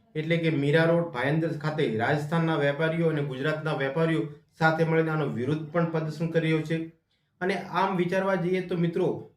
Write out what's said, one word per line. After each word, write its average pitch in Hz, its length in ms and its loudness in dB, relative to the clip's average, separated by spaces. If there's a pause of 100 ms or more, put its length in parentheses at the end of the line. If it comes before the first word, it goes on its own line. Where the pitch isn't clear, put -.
(160)
એટલે 160 220 0
કે 160 120 0
મીરા 143 340 4
રોડ 170 200 4
ભાયંદર 147 540 -2
ખાતે 147 400 -2
રાજસ્થાનના 151 580 0
વેપારીઓ 160 540 2
અને 147 140 0
ગુજરાતના 151 500 -4
વેપારીઓ 156 540 0 (320)
સાથે 160 260 4
મળીને 160 240 2
આનો 156 160 0
વિરોધ 127 460 -2
પણ 170 200 0
પ્રદર્શન 156 360 -2
કરી 160 240 0
રહ્યો 160 100 2
છે. 160 300 -4 (500)
અને 185 120 0
આમ 185 440 -2
વિચારવા 190 380 2
જઈએ 180 260 0
તો 180 160 -4
મિત્રો 165 580 0